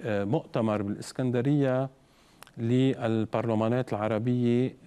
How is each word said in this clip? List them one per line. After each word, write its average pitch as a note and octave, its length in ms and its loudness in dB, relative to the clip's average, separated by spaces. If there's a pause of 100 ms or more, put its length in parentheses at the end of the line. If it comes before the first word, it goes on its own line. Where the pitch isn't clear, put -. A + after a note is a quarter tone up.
آه، G#2 200 -2
مؤتمر G#2+ 580 -2
بالإسكندرية B2+ 1040 0 (680)
للبرلمانات A#2 1300 0
العربية A#2+ 840 0 (100)